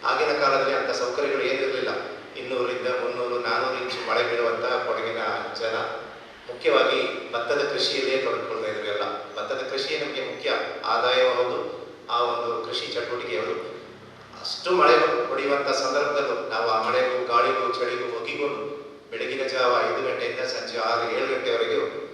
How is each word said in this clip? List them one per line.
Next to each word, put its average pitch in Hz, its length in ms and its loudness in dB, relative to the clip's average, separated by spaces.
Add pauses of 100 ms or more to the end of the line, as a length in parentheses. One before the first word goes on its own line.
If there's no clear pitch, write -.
ಆಗಿನ 147 340 2
ಕಾಲದಲ್ಲಿ 135 360 4
ಅಂತ - 140 0
ಸೌಕರ್ಯಗಳು - 540 0
ಏನಿರಲಿಲ್ಲ. 131 480 0 (460)
ಇನ್ನೂರರಿಂದ 123 500 -2
ಮುನ್ನೂರು, 123 520 -2
ನಾನೂರು 127 440 0
ಇಂಚು 123 260 -4
ಮಳೆ 127 140 2
ಬೀಳುವಂತಹ 117 500 0 (140)
ಕೊಡಗಿನ 113 340 -2 (380)
ಜನ 113 160 -2 (720)
ಮುಖ್ಯವಾಗಿ - 520 4 (340)
ಭತ್ತದ - 280 0 (120)
ಕೃಷಿಯಲ್ಲೇ 131 440 0
ತೊಡಗಿಕೊಳ್ತಾ 113 520 -2
ಇದ್ರು - 180 -4
ಎಲ್ಲ. - 180 -2 (320)
ಭತ್ತದ - 240 -4 (100)
ಕೃಷಿಯೇ 143 280 -2
ನಮಗೆ - 220 -4
ಮುಖ್ಯ - 280 -4 (360)
ಆದಾಯವೂ - 480 4
ಹೌದು, - 260 2 (500)
ಆ - 140 2
ಒಂದು 117 260 0 (160)
ಕೃಷಿ - 220 -2
ಚಟುವಟಿಕೆ 90 520 -2
ಹೌದು. 90 160 0 (840)
ಅಷ್ಟು - 300 -4
ಮಳೆ - 240 10 (340)
ಹೊಡೆಯುವಂಥ 139 380 2
ಸಂದರ್ಭದಲ್ಲೂ 139 840 0
ನಾವು 113 200 0
ಆ 110 200 2
ಮಳೆಗೂ 127 380 2
ಗಾಳಿಗೂ - 460 4
ಚಳಿಗೂ 123 440 -2
ಒಗ್ಗಿಕೊಂಡು 147 440 -2 (500)
ಬೆಳಗಿನ 131 360 -2
ಜಾವ 127 240 4 (140)
ಐದು - 220 0
ಗಂಟೆಯಿಂದ 127 320 -2
ಸಂಜೆ - 380 -4
ಆರು, 117 260 2 (140)
ಏಳು - 160 0
ಗಂಟೆವರೆಗೂ 113 800 0